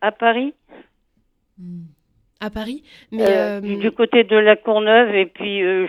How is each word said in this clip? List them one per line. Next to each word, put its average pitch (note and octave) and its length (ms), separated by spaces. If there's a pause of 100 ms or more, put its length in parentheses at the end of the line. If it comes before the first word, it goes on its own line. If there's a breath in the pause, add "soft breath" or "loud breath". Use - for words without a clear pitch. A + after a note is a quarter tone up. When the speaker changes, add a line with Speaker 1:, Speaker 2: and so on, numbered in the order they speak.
Speaker 1:
à G#3 100
Paris. A#3 440 (1040 loud breath)
Speaker 2:
Hmm. F3 240 (580)
Speaker 3:
À G#3+ 80
Paris, A3 340 (280 loud breath)
mais, A3 120
Speaker 1:
Euh, G3+ 360
Speaker 3:
euh, G3+ 180
Speaker 1:
du G#3+ 140
côté A#3 320
de G#3 120
la G#3+ 200
Courneuve, G#3+ 600
et F#3+ 100
puis, G3+ 380
euh, F#3 260